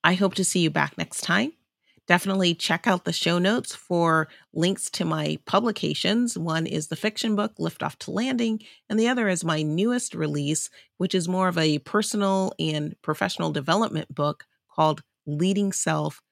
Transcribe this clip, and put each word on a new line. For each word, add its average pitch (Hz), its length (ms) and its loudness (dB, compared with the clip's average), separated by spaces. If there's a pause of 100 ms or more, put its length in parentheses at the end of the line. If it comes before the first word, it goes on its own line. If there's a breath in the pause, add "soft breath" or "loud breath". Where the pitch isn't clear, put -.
I 165 100 4
hope 185 220 2
to 190 100 0
see 180 160 2
you 160 80 4
back 151 280 0
next - 240 -6
time. 214 320 0 (540 soft breath)
Definitely 180 480 2
check - 320 -2
out 185 180 2
the - 80 -2
show 170 240 0
notes 196 380 0
for 165 520 2 (260 loud breath)
links 180 380 0
to - 140 -4
my 156 400 -2
publications. 214 920 0
One 165 280 -2
is 160 220 -4
the 160 80 -6
fiction 214 400 -2
book, 208 220 -2
Lift - 260 -4
Off - 160 -4
to - 120 -10
Landing, 226 520 -2 (260 loud breath)
and 214 100 2
the 226 80 4
other 247 200 0
is 180 160 0
my 160 180 0
newest 190 540 0
release, 147 540 -2 (280 loud breath)
which 185 160 0
is 180 140 2
more 185 200 2
of 175 100 0
a 156 220 4
personal 196 800 0
and 156 440 -2
professional 160 500 -2
development 151 640 0
book 147 320 -2 (280)
called 156 300 2 (220)
Leading 190 460 0
Self 151 500 -2 (100)